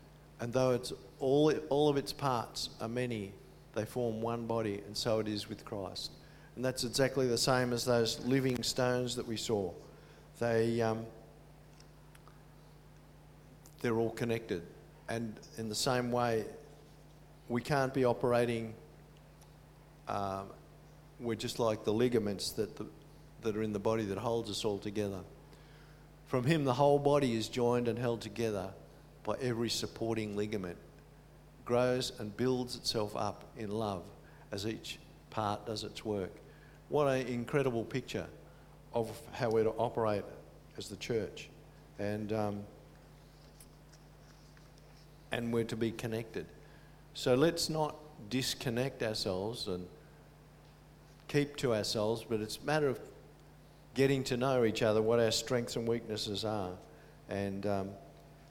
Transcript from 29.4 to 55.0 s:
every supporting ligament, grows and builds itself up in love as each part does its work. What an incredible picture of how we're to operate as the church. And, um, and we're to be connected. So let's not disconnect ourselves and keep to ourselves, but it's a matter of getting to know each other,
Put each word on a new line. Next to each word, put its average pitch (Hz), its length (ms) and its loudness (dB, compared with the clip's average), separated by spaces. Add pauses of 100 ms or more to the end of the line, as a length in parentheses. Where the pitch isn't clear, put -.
every 117 280 0
supporting 110 680 -2
ligament, 104 420 -4 (840)
grows 123 560 2
and 104 160 -8
builds 123 400 0
itself 107 400 -2
up 107 280 -4 (140)
in 110 140 -8
love 104 320 -2 (480)
as 98 140 -4
each - 340 -8 (300)
part 107 360 -2
does 107 180 -6
its 101 200 -10
work. 101 280 -2 (580)
What 147 180 4
an 131 200 2
incredible 120 560 0
picture 104 440 -6 (680)
of 113 160 0 (220)
how 120 200 0
we're 113 120 6
to 110 80 2
operate 110 520 0 (540)
as 98 120 -10
the 98 80 -10
church. - 520 -4 (500)
And, 104 340 -4
um, 104 260 -2 (2750)
and 117 220 0
we're 117 120 4
to 113 100 -6
be 113 160 2
connected. 113 560 -6 (640)
So 127 220 4
let's 165 340 4
not 156 260 0 (340)
disconnect 127 720 -2
ourselves 110 680 -2
and 90 200 -4 (1400)
keep 143 300 2
to 123 160 2
ourselves, 107 540 0
but 113 120 0
it's 107 180 -6
a - 80 -12
matter 147 220 4
of 123 120 0 (960)
getting 135 300 4
to 123 120 0
know 127 260 4
each 110 200 4
other, 110 180 6